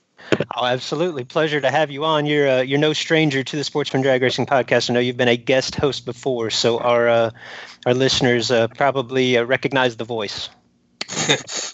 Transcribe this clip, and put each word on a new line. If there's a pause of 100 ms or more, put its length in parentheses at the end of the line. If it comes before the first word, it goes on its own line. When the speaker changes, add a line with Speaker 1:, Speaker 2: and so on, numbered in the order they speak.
(560)
Speaker 1:
Oh,
absolutely.
Pleasure
to
have
you
on.
You're,
uh,
you're
no
stranger
to
the
Sportsman
Drag
Racing
Podcast.
I
know
you've
been
a
guest
host
before,
so
our,
uh, (560)
our
listeners,
uh,
probably,
uh,
recognize
the
voice. (580)
Speaker 2:
<laughs>